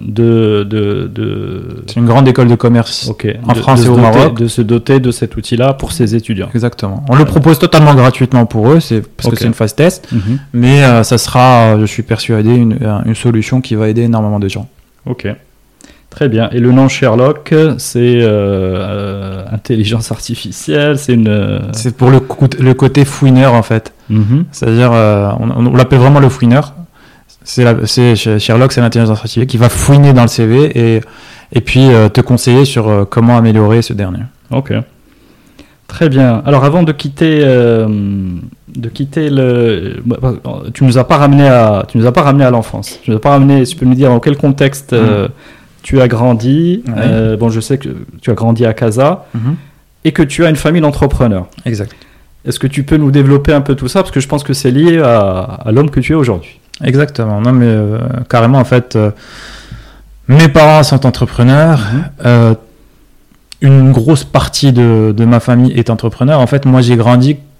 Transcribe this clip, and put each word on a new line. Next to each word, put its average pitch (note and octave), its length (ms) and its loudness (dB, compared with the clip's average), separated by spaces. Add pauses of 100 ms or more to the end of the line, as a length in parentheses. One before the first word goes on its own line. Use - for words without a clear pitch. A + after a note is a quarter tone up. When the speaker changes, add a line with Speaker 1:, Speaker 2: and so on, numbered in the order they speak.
Speaker 1:
de... G#2+ 680 0
de, G#2 440 -4
de G2+ 640 -10 (100)
Speaker 2:
C'est - 80 -12
une A#2+ 100 0
grande B2 220 4
école B2 220 2
de A#2+ 60 4
commerce A#2 540 -2
Speaker 1:
Ok. A2+ 160 -10 (220)
Speaker 2:
en - 60 0
Speaker 1:
De, A#2 40 0
Speaker 2:
France B2+ 220 2
Speaker 1:
de A#2 60 2
Speaker 2:
et - 20 2
Speaker 1:
se B2 40 2
Speaker 2:
au A#2+ 40 4
Speaker 1:
doter, A2+ 220 4
Speaker 2:
Maroc. B2+ 240 2
Speaker 1:
de A#2+ 80 0
se A#2+ 120 -4
doter A#2 380 0
de B2 120 -2
cet A#2 260 -8
outil-là B2 360 -2
pour - 200 -8
ses G#2+ 200 -2
étudiants. G#2+ 400 -6
Speaker 2:
Exactement. A2+ 540 -6
On B2 80 2
le D3 80 4
propose D3+ 360 2
totalement D3+ 360 4
gratuitement B2+ 500 2
pour A2 240 0
eux, D#3+ 120 4
c'est A2 200 -4
parce - 280 -8
que A2+ 60 -2
Speaker 1:
Ok. G#2+ 40 -8
Speaker 2:
c'est A2+ 80 -2
une A2+ 60 -2
phase A2 220 -4
test. - 360 -2
Speaker 1:
Mhm. A#2 280 -4 (140)
Speaker 2:
Mais, B2+ 300 2
euh, A#2+ 200 4
ça A#2 140 0
sera, A#2+ 580 2
euh, G#2+ 40 0
je G#2+ 60 0
suis G#2+ 180 -6
persuadé, A2 500 -2
une, A#2 280 2
euh, G#2+ 240 -4
une A2 100 -2
solution A#2+ 460 -2
qui A#2+ 140 -6
va A2 120 -2
aider A2 140 -2
énormément A2 380 -2
de G2+ 100 -4
gens. G#2 180 -10 (380)
Speaker 1:
Ok. B2 200 -10 (840)
Très - 180 -4
bien. A2+ 240 0
Et B2 80 -4
le A#2+ 140 2
nom C3+ 160 4
Sherlock, C3 680 0 (220)
c'est, - 220 -8
euh, A#2+ 280 2
euh, G2 1160 -4 (100)
intelligence A2 580 -4
artificielle, C#3+ 880 -4
c'est B2+ 140 -2
une, A2+ 160 2
euh G2+ 300 -2 (120)
Speaker 2:
C'est A2+ 240 -6
pour B2+ 160 2
le C3 80 4
cou-, - 300 -2 (100)
le B2+ 140 2
côté C#3 320 2
fouineur, C3 480 2
en A2+ 100 2
fait. - 300 -4 (160)
Speaker 1:
Mhm. A2+ 420 0
Speaker 2:
C'est-à-dire, A#2+ 420 0
euh, G#2 460 2
on, A2+ 100 -4
on, A#2+ 180 -2
on B2+ 80 0
l'appelle B2+ 240 2
vraiment C#3 200 4
le C3+ 100 4
fouineur. B2+ 440 0 (720)
C'est B2 200 -2
la, A#2 100 4 (100)
c'est, B2 300 2
Sh-, G#2+ 220 -2
Sherlock, A#2+ 340 0
c'est - 80 -2
l'intelligence A#2 380 0
artificielle A#2 300 -4
qui A#2+ 100 -4
va A#2+ 100 2
fouiner C#3+ 460 4
dans B2 80 4
le A#2 80 2
C A#2 160 -2
V C3+ 260 2 (240)
et, G#2+ 60 -2 (500)
et A#2 100 0
puis, C3 280 2
euh, A2 180 6
te A#2+ 140 0
conseiller B2 420 2
sur, A#2+ 240 -2
euh, G2+ 160 0
comment A#2 320 0
améliorer A2 460 2
ce - 100 -6
dernier. F#2+ 280 -6 (320)
Speaker 1:
Ok. C3+ 200 -6 (1160)
Très - 220 -2
bien. B2+ 360 2
Alors, C#3 180 2
avant D#3+ 200 2
de D#3 100 0
quitter, D3+ 480 -2
euh, A#2+ 460 2 (840)
de A#2+ 140 -10
quitter C#3+ 420 -6
le, A#2+ 760 -2
bah, A#2+ 120 -2 (560)
tu C#3 120 0
nous B2+ 120 4
as B2+ 80 2
pas D#3+ 120 0
ramené C#3+ 300 4
à, A2 400 2
tu - 100 -4
nous A2+ 80 2
as B2 80 2
pas F3 80 2
ramené C#3 240 2
à B2+ 60 4
l'enfance. - 520 -6
Tu - 80 -8
nous A2 60 0
as A2 40 -4
pas C#3+ 100 0
ramené, C#3 340 4
si B2+ 80 -10
tu - 60 -16
peux C3 80 0
me B2+ 80 4
dire C3 140 2
dans A#2+ 100 2
quel C#3+ 180 -2
contexte, C#3 560 -2
euh, G#2+ 340 0
Speaker 2:
Hmm. - 40 -8 (500)
Speaker 1:
tu C3+ 180 -2
as B2+ 80 4
grandi. B2+ 800 0
Speaker 2:
Ouais. A#2 80 -6
Speaker 1:
Euh, A2 400 0
bon, A2+ 140 -2
je A2+ 100 -2
sais C3+ 180 -4
que - 120 -10 (320)
tu B2 100 -4
as A2 40 0
grandi A2+ 300 0
à A2+ 80 0
Casa C3 600 -2
Speaker 2:
Mhm. B2 220 -4 (500)
Speaker 1:
et D#3 80 0
que E3+ 100 0
tu D3+ 220 -2
as D#3+ 40 2
une D#3 60 0
famille D#3+ 260 -2
d'entrepreneurs. C3+ 680 -2 (180)
Speaker 2:
Exact. G#2+ 280 -8 (520)
Speaker 1:
Est-ce B2 120 -8
que C3+ 100 -4
tu C#3 160 -4
peux D3 120 0
nous D3+ 160 2
développer C#3 400 2
un D3 80 2
peu C#3 160 -2
tout B2+ 140 -8
ça ? G3 100 -2
Parce F#3 120 -4
que C3+ 100 -2
je C3+ 80 -8
pense C#3+ 160 -6
que C#3 80 -4
c'est C3 180 -2
lié E3 280 2
à, G#2 420 2 (240)
à G#2+ 80 -2
l'homme C#3+ 160 2
que C3+ 100 -4
tu C3 140 -2
es - 20 0
aujourd'hui. A#2+ 460 -4 (220)
Speaker 2:
Exactement. A#2+ 560 -2
Non, A#2 120 0
mais, B2 160 2
euh, G#2+ 320 -2 (300)
carrément, A#2+ 280 2
en B2+ 80 2
fait, - 300 -2
euh, G#2+ 160 0 (1160)
mes D3+ 200 4
parents D#3 360 4
sont C3+ 220 0
entrepreneurs. C3 720 2
Speaker 1:
Mhm. A2+ 240 -4 (220)
Speaker 2:
Euh, A#2 300 4 (1080)
une C3+ 300 4
grosse C3 320 0
partie - 500 -2
de, A2+ 420 2
de A2+ 100 0
ma A#2+ 140 4
famille B2 340 2
est A#2+ 160 -2
entrepreneur. A#2+ 500 -2
En B2 80 2
fait, C#3 180 -2
moi, B2+ 160 4
j'ai A#2+ 160 2
grandi B2 400 2 (220)